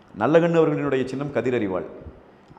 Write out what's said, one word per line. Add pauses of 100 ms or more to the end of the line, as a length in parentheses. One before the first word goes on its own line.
(240)
நல்லகண்ணு
அவர்களினுடைய (100)
சின்னம்
கதிரறிவாள், (680)